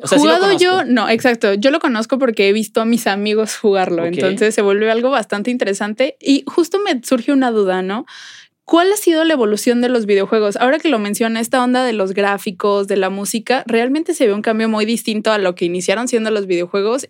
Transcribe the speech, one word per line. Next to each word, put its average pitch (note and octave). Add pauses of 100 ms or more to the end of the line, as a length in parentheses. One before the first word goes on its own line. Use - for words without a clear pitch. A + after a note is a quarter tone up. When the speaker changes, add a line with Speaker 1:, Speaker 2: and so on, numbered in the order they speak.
Speaker 1:
O -
sea, C#4+
Speaker 2:
¿Jugado D#4+
Speaker 1:
sí G4
lo E4+
Speaker 2:
yo? F4+
Speaker 1:
conozco. E4+
Speaker 2:
No, A3
exacto, A3+
yo G#3+
lo D#4+
conozco A#3+
porque A3
he G3+
visto A3
a A3
mis A#3
amigos G#3+
jugarlo, F#3
Speaker 1:
Ok. E3+
Speaker 2:
entonces F#3+
se A3
volvió G#3
algo A#3
bastante A3
interesante G#3+
y C#4
justo F4
me F4
surge B3+
una C4
duda, F#3
¿no? G3+ (600)
¿Cuál F4
ha G#4
sido D#4+
la E4
evolución A#3
de B3
los A#3+
videojuegos? G3+
Ahora C4+
que E4+
lo B3+
menciona, A3+
esta A#3+
onda B3
de B3
los F#3+
gráficos, G3+
de G3+
la F#3+
música, G3+
realmente C4
se D4
ve G3+
un G#3+
cambio A3
muy G#3+
distinto A3
a G#3+
lo F#3
que F3+
iniciaron F#3+
siendo A3
los G3+
videojuegos G3